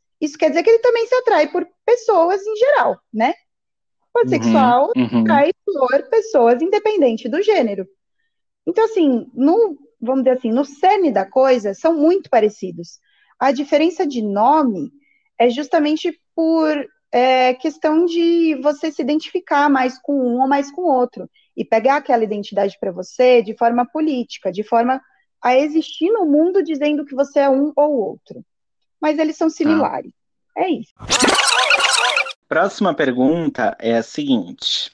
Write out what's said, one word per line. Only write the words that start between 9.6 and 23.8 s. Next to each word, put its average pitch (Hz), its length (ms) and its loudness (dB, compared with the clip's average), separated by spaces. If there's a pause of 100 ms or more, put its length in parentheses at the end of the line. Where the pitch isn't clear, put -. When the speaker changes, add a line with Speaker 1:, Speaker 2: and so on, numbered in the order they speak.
Speaker 1:
vamos 254 240 -2
dizer 254 140 2
assim, 226 140 -4
no 254 120 0
cerne 370 480 0
da 190 140 -2
coisa, 254 480 0
são 330 240 0
muito 330 320 0
parecidos. 185 680 -2 (380)
A 269 140 0
diferença 302 560 0
de 247 140 -6
nome 214 680 0 (460)
é 240 120 4
justamente 302 680 -2 (160)
por, 320 520 0 (260)
é, 254 440 2
questão 311 500 -2
de 339 560 0
você 294 300 -2
se - 100 -6
identificar 294 680 -2
mais 262 300 -2
com - 140 -6
um 254 280 0
ou 269 60 0
mais 277 240 -2
com 359 120 -8
outro 247 460 -2 (280)
e - 80 -6
pegar 233 320 0
aquela 262 260 -2
identidade 202 560 -4
pra 196 140 -6
você 240 480 2
de 208 160 -4
forma 240 280 0